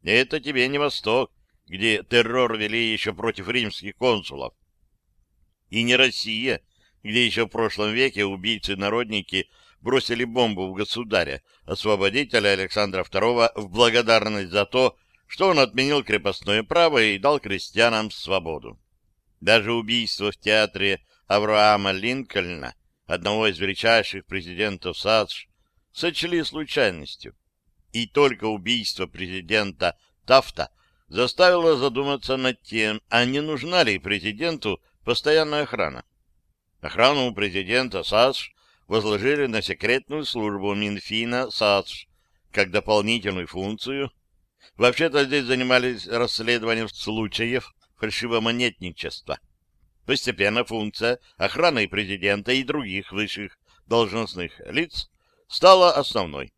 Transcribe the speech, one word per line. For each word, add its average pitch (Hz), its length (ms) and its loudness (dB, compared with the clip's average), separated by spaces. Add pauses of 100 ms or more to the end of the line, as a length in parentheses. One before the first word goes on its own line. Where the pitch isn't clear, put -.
Это 127 360 2
тебе 131 280 0
не 143 120 -2
Восток, 127 520 0 (360)
где 98 360 0
террор 117 540 2
вели 110 340 -2
еще 107 220 -4
против 101 360 -6
римских 107 460 -4
консулов. 92 580 -2 (1160)
И 113 140 -2
не 120 120 2
Россия, 123 680 0 (420)
где 113 220 0
еще 113 200 0
в - 40 -16
прошлом 107 440 -2
веке 117 320 0
убийцы-народники 101 1200 -4 (340)
бросили 120 440 0
бомбу 113 420 0
в 95 80 -8
государя, 98 680 -4 (220)
освободителя 104 880 0
Александра 95 540 -2
второго, 117 520 2
в 104 140 -8
благодарность 110 840 2
за 101 140 2
то, 127 320 0 (280)
что - 220 0
он 165 120 4
отменил 131 440 2
крепостное 104 600 -2
право 160 380 4
и 104 180 2
дал 139 200 2
крестьянам 107 680 0
свободу. 80 720 -6 (600)
Даже 110 320 2
убийство 113 600 -2
в - 60 -16
театре 101 680 0 (220)
Авраама 104 640 4
Линкольна, 95 840 -4 (320)
одного 101 420 0
из 85 120 -2
величайших 98 680 0
президентов 92 720 -6
саш, 107 500 0 (460)
сочли 170 500 -2
случайностью. 113 960 -4 (560)
И 117 140 -4
только 135 380 2
убийство 107 600 -2
президента 95 920 -2 (280)
Тафта - 460 2 (360)
заставило 165 680 4
задуматься 135 580 -2
над 131 280 -2
тем, 107 360 -2 (100)
а 117 140 4
не 131 160 0
нужна 156 440 0
ли 101 160 2
президенту 104 840 -4 (240)
постоянная 151 560 2
охрана. 82 420 -4 (800)
Охрану 123 540 2
президента 98 680 -2
саш 120 480 2 (360)
возложили 110 580 0
на 110 160 -2
секретную 131 640 -2
службу 104 480 -4
Минфина 107 800 -4
саш - 560 0 (440)
как 95 200 0
дополнительную 104 720 0
функцию. 110 680 -6 (640)
Вообще-то 139 480 4
здесь 135 200 0
занимались 127 640 0
расследованием 113 840 -2
случаев 113 840 -4 (240)
фальшивомонетничества. 113 1400 -4 (640)
Постепенно 113 580 0
функция 107 560 -4 (180)
охраны 127 500 0
президента 101 640 -2
и 131 120 0
других 110 480 -6
высших 101 480 -8 (260)
должностных 107 800 -2
лиц - 460 -6 (360)
стала 180 440 8
основной. 90 680 -4